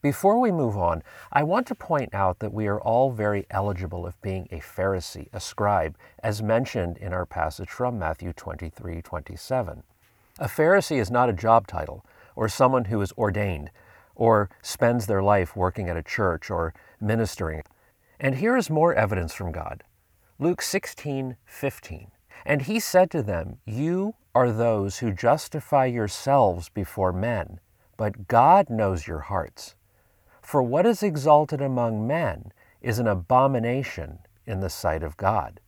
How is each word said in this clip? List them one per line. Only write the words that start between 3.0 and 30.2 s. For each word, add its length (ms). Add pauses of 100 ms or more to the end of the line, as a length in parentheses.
very 400
eligible 560
of 160
being 300
a 80
Pharisee, 760
a 60
scribe, 580 (220)
as 240
mentioned 540
in 140
our 140
passage 440
from 280
Matthew 360
twenty-three 680
twenty-seven. 800 (560)
A 80
Pharisee 540
is 100
not 200
a 40
job 320
title, 400 (300)
or 120
someone 380
who 160
is 120
ordained, 580 (420)
or 360 (120)
spends 460
their 160
life 320
working 340
at 80
a 60
church 480
or 200 (280)
ministering. 640 (560)
And 160
here 200
is 140
more 240
evidence 400
from 180
God. 320 (540)
Luke 240
sixteen 840
fifteen, 680 (340)
"And 160
he 180
said 320
to 120
them, 420
'You 480 (220)
are 160
those 480
who 120
justify 760
yourselves 840
before 420
men, 480 (380)
but 300
God 420
knows 380
your 140
hearts. 540 (680)